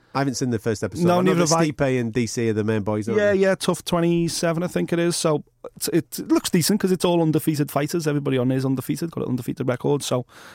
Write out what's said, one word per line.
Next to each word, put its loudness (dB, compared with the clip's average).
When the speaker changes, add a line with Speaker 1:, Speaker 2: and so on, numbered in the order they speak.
Speaker 1:
I 0
haven't 0
seen -2
the 0
first -2
episode. 0
Speaker 2:
No, 4
Speaker 1:
I 4
know 4
Speaker 2:
neither 2
Speaker 1:
that 0
Speaker 2:
have 4
I. 4
Speaker 1:
Stipe 0
and -2
D 0
C -2
are 2
the 0
main 0
boys, -2
aren't 0
Speaker 2:
Yeah, 4
Speaker 1:
they? 2
Speaker 2:
yeah, 4
Tough -2
twenty-seven, 0
I -4
think -4
it 0
is. 0
So 0
it's, -6
it -2
looks 2
decent 2
'cause 0
it's 0
all 4
undefeated 0
fighters. -2
Everybody 0
on 2
is 0
undefeated, -2
got -6
an -4
undefeated -4
record. 0
So, -2